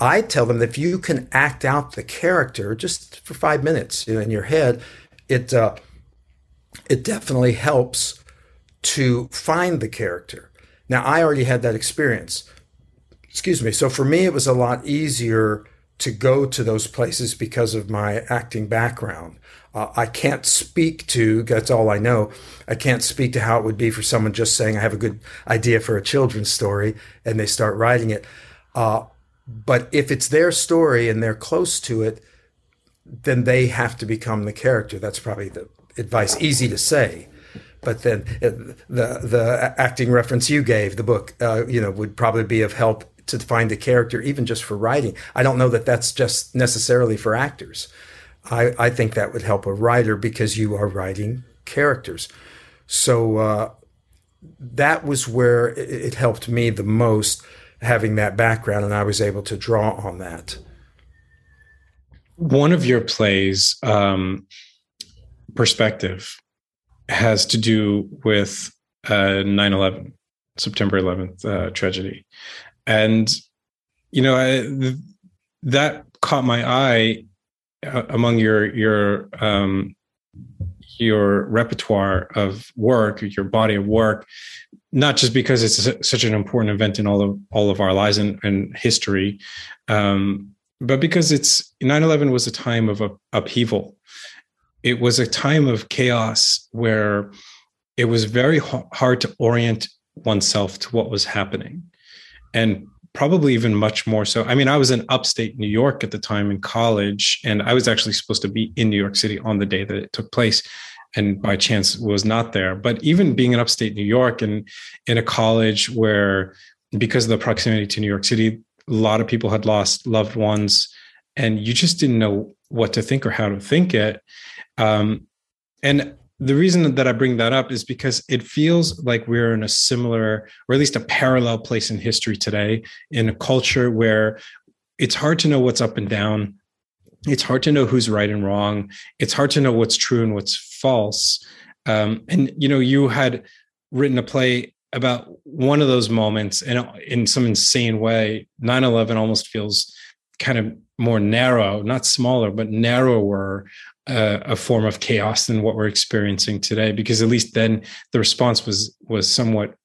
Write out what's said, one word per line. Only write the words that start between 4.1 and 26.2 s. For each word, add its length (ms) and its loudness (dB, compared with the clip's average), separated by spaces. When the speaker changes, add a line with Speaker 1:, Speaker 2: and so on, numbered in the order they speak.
Speaker 1:
know, 60 -2
in 100 -4
your 120 -2
head, 380 2
it, 260 -2
uh, 220 2
it 140 0
definitely 500 0
helps 680 -2
to 500 0
find 480 -2
the 100 -6
character. 640 -8
Now, 160 2
I 180 4
already 220 2
had 180 0
that 140 0
experience. 720 -4
Excuse 380 -4
me. 100 0
So 180 0
for 160 -2
me, 200 4
it 80 2
was 140 0
a 60 4
lot 320 0
easier 800 0
to 120 -4
go 340 2
to 180 -4
those 240 -2
places 480 -4
because 400 -2
of 140 -6
my 400 -2
acting 380 -4
background. 720 -4
Uh, 120 -6
I 80 2
can't 400 -2
speak 640 -2
to, 360 2
that's 260 0
all 200 4
I 100 2
know, 320 0
I 80 -4
can't 280 0
speak 300 -2
to 80 -2
how 180 2
it 60 -2
would 120 -4
be 140 0
for 100 -6
someone 320 0
just 220 0
saying, 220 0
"I 20 -2
have 140 0
a 40 -4
good 220 -4
idea 340 2
for 160 -2
a 40 -4
children's 480 0